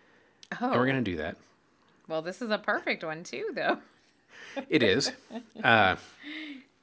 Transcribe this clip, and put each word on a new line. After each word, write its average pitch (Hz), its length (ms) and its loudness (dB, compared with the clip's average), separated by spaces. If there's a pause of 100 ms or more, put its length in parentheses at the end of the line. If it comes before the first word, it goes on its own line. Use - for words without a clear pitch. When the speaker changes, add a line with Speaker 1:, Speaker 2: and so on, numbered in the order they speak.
(600)
Speaker 1:
Oh. 247 80 -2
Speaker 2:
And 220 100 2
we're 123 60 4
gonna 131 160 2
do 95 160 -2
that. 78 200 -6 (720)
Speaker 1:
Well, 160 140 -4
this 180 220 -8
is 220 80 -4
a 208 80 0
perfect 233 440 -2
one, 160 200 -8
too, 330 300 -8
though. 180 300 0
<laughs> - 60 -20 (800)
Speaker 2:
It 156 140 4
is. 113 300 4 (500)
Uh, 107 320 6 (880)